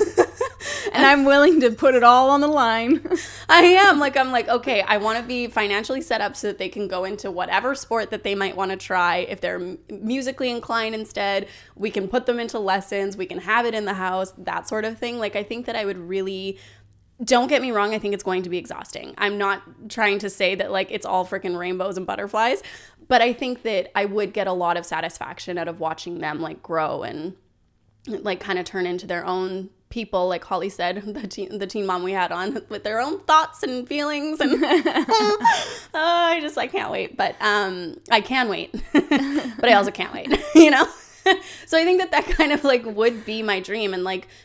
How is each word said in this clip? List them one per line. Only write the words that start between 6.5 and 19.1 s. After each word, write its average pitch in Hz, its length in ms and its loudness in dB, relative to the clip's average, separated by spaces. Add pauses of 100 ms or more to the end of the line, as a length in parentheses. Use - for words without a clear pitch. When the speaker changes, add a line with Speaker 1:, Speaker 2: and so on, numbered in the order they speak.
Speaker 1:
they 190 100 -6
can 202 200 -8
go 185 160 -4
into 190 260 -8
whatever 185 460 -2
sport 226 340 -4
that 214 140 -8
they 202 100 -2
might 196 220 -2
wanna 190 200 -4
try. 180 420 0
If 185 220 -6
they're 180 200 -4
m-, 180 180 -10 (120)
musically 254 600 -4
inclined 226 460 -4
instead, 202 520 -4 (280)
we - 160 -6
can 190 160 -4
put 240 180 -2
them 240 140 -2
into 233 180 -6
lessons. 196 580 -2
We 185 120 -8
can 180 120 -12
have 220 280 0
it 226 80 -2
in 214 100 -4
the 196 80 -4
house," 185 460 -4
that 170 280 -8
sort 214 160 -4
of 226 140 -6
thing. 240 220 -6
Like, 208 160 -4
I 208 80 -4
think 226 240 -10
that 226 80 -6
I 214 100 -4
would 196 140 -4
really, 190 580 -6 (680)
don't 247 240 4
get 247 140 2
me 262 100 -4
wrong, 208 220 0
I 214 60 -4
think 202 160 -2
it's 185 80 -8
going 185 200 -2
to 180 60 -10
be 175 80 -4
exhausting. - 600 -12